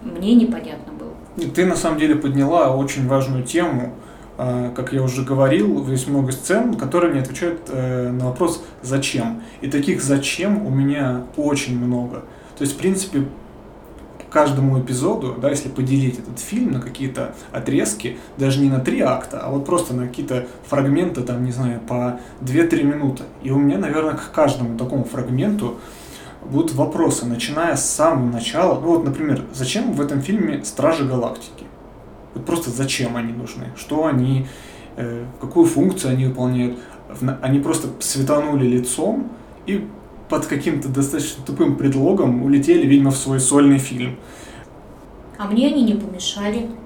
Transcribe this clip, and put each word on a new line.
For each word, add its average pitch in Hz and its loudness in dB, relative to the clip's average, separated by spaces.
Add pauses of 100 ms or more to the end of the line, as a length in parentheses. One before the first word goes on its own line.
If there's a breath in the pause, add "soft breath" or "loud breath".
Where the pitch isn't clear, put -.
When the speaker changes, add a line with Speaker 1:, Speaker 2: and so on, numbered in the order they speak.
Speaker 1:
мне 185 0
непонятно 156 2
было. - -14 (240)
Speaker 2:
И 160 -4
ты, 175 2
на 180 2
самом 160 0
деле, 151 4
подняла 139 2
очень 135 -2
важную 131 0
тему. 160 -2 (420 loud breath)
А, 123 -2
как 127 -6
я 135 2
уже 127 0
говорил, 139 4
есть 131 -2
много 135 2
сцен, 220 2
которые 165 2
не 139 2
отвечают, 165 -4
э, 127 -2
на 127 -2
вопрос 170 0 (200 loud breath)
«зачем?». 123 -2 (200 loud breath)
И 139 -4
таких 143 0
«зачем» 143 0
у 135 -2
меня 135 2 (140)
очень 139 0
много. 123 -2 (340 loud breath)
То 143 -2
есть, 139 -2
в - -12
принципе, 185 0 (1080)
каждому 135 4
эпизоду, 131 -2
да, 139 2
если 139 -4
поделить 131 0
этот - -12
фильм 220 -2
на 123 -2
какие-то - -8 (160 loud breath)
отрезки, - -2 (180 loud breath)
даже 135 2
не 139 6
на 135 2
три 233 0
акта, - 0
а 131 -8
вот 139 -2
просто 160 -2
на 123 -2
какие-то 127 -6 (180 loud breath)
фрагменты, 143 0
там, 123 -2
не 127 -2
знаю, 120 -2
по 123 -4 (220 loud breath)
две-три 143 2
минуты. 143 0 (220)
И 135 -2
у 135 2
меня, 143 4
наверное, 156 0
к - -10
каждому 123 2
такому 127 -2
фрагменту 160 -2 (680 loud breath)
будут 151 0
вопросы, 147 0
начиная 147 -2
с - -2
самого 143 2
начала. 147 0
Ну 156 -2
вот, 165 4
например, 139 0 (100)
зачем 135 -2
в 139 0
этом 143 0
фильме 165 0
«Стражи 147 0
Галактики»? - -4 (680)
Вот 131 -10
просто 165 -2
зачем 120 -4
они 117 -4
нужны? 123 -10 (100)
Что - -2
они, 131 2 (480 loud breath)
э, 120 -8 (140)
какую 151 6
функцию 170 2
они 127 2
выполняют? 123 0 (320 loud breath)
В - -8
на-, 131 -2
они 139 4
просто - -2 (140)
светанули 143 2
лицом 156 0 (360 loud breath)
и 196 -2 (420)
под - -2
каким-то 143 -2
достаточно 139 -2
тупым 139 2
предлогом 135 2
улетели, 139 6
видимо, 139 8
в 135 2
свой 135 0
сольный 143 8
фильм. 127 -4 (1200 loud breath)
Speaker 1:
А 208 -6
мне 233 4
они 302 4
не 214 4
помешали. 202 -4 (160)